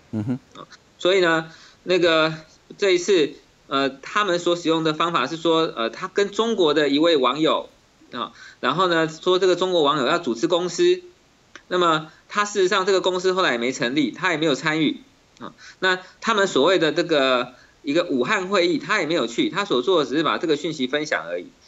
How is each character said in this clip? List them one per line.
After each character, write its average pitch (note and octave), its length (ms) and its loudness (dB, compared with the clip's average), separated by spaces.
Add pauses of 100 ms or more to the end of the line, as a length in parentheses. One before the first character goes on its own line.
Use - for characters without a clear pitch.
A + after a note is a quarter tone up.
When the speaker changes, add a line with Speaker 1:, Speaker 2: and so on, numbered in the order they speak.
(100)
Speaker 1:
嗯 A2 140 -4
哼。 B2 140 -4 (600)
Speaker 2:
所 F3+ 160 2
以 G3 60 4
呢， D#3+ 300 0 (340)
那 F3+ 140 0
个， D#3+ 360 2 (420)
这 G3+ 140 0
一 F3+ 80 4
次， F3 340 2 (360)
呃， C3+ 200 0
他 G#3 360 -4
们 F3 140 0
所 F3 160 0
使 E3+ 140 -4
用 D#3+ 160 0
的 D#3 100 0
方 E3+ 180 -2
法 C3 140 0
是 D#3+ 100 -8
说， D#3+ 400 0
呃， A2+ 140 -2
他 - 180 -10
跟 G3+ 220 0
中 A3+ 240 0
国 E3+ 180 2
的 D3 160 2
一 C#3 100 2
位 E3 180 4
网 C3 240 0
友， C3+ 280 0 (440)
啊， A#2+ 200 -10 (280)
然 B2+ 140 -2
后 F3+ 140 0
呢， D#3+ 200 2
说 F#3 300 0
这 F#3+ 80 2
个 F3+ 100 4
中 F#3 160 -2
国 F3 100 2
网 D3 160 2
友 B2+ 80 0
要 E3 120 2
组 B2 160 -2
织 E3 120 -2
公 F3 220 0
司， F3+ 320 2 (680)
那 F3+ 100 -2
么 D#3+ 340 0 (160)
他 G#3 160 -2
事 G#3 180 -2
实 F#3 60 4
上 F#3+ 180 0
这 G3+ 60 2
个 F#3 80 2
公 F3+ 180 0
司 F#3 140 0
后 F#3 100 0
来 D#3 100 2
也 A#2 60 -2
没 B2 140 -2
成 B2+ 220 -4
立， C#3 180 0
他 F3+ 180 -4
也 E3 60 -2
没 D3+ 100 -2
有 C#3+ 80 2
参 D#3 280 -2
与， - 180 0 (400)
啊， A2+ 120 -16 (280)
那 F#3 180 0 (220)
他 A3+ 120 -2
们 G3 140 2
所 C3+ 180 2
谓 F#3 140 4
的 D#3+ 140 2
这 E3+ 100 0
个 C3 520 0 (280)
一 C#3+ 100 -4
个 F3 120 2
武 C3+ 180 0
汉 F#3+ 240 -2
会 F#3 220 2
议， E3 100 0
他 G3+ 220 -2
也 D#3 60 -2
没 D#3+ 80 -2
有 C3+ 120 0
去， C3+ 240 -2
他 F#3+ 140 -4
所 C3 180 0
做 E3 220 2
的 A#2+ 40 -4
只 B2+ 80 -4
是 E3 60 2
把 B2+ 160 0
这 F3+ 80 -6
个 E3+ 100 2
讯 D#3+ 160 -6
息 C3 140 -4
分 D3 180 -4
享 F2 220 -4
而 F2 140 -6
已。 F#2 60 -12 (220)